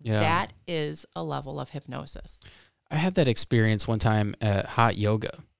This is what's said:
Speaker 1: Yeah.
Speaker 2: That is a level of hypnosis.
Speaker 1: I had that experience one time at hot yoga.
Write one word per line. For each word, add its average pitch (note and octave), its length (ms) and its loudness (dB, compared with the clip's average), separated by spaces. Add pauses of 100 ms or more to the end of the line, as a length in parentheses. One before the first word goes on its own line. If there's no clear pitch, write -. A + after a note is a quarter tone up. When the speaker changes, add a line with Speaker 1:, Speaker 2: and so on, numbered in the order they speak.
Speaker 1:
Yeah. G#2+ 200 0
Speaker 2:
That E3+ 320 2 (140)
is D#3 480 -6
a E3 80 -8
level C#3+ 380 -8
of C#3 100 -10
hypnosis. - 680 -12 (500)
Speaker 1:
I D3+ 60 -4
had F3+ 180 0
that D3+ 140 4
experience A2 600 2
one A2+ 100 0
time G#2+ 420 2
at G2 260 2
hot A2+ 320 2
yoga. G#2 440 -2 (180)